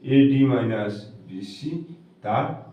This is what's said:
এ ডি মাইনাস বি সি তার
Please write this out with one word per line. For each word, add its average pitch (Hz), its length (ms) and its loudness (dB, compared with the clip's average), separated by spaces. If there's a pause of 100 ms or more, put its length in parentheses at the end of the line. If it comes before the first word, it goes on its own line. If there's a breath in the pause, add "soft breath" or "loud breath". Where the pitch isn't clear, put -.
(160)
এ - 20 8 (140)
ডি 135 100 4 (120)
মাইনাস 110 400 -2 (340)
বি 92 120 -12 (140)
সি 156 180 -10 (520)
তার 127 220 -2 (260)